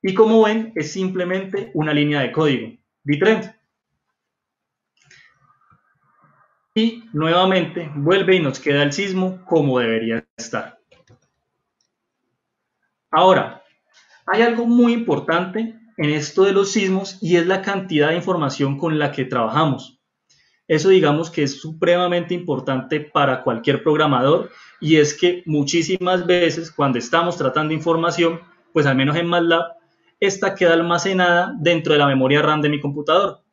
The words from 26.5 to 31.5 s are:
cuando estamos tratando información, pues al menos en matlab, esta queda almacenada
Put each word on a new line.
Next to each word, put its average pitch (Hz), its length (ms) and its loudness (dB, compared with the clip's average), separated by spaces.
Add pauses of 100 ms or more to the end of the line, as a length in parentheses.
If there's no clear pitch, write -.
cuando 131 280 -2
estamos 170 380 -2
tratando 151 360 -2
información, 165 680 -2 (320)
pues 151 120 2
al 135 100 2
menos 139 200 0
en 170 120 -2
matlab, 170 500 0 (420)
esta 190 360 -2
queda 170 180 4
almacenada 175 840 0